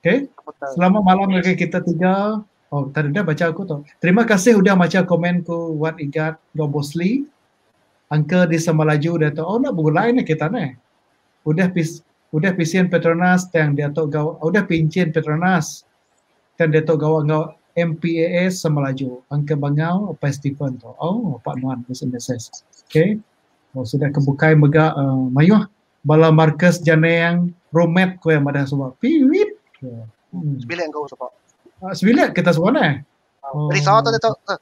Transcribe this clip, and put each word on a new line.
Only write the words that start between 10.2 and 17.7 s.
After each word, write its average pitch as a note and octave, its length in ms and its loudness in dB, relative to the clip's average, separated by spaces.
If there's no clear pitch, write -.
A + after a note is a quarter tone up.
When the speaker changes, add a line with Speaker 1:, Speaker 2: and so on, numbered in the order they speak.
Speaker 1:
ni - 40 -2
kita D#3 280 -2
ni. D3 240 -6
Udah F3 240 2
pis-, E3 320 -6
udah F3+ 240 0
pisian F3 400 0
Petronas, F3 640 2
yang D3+ 160 2
dia C#3+ 160 -2
tu D#3 160 -2
gaw-, D3+ 320 -4
udah F3 320 0
pincin E3 400 0
Petronas. D#3+ 720 -2
Yang E3 160 2
dia D#3 80 4
tu E3 80 2
gawang-gawang D#3 640 0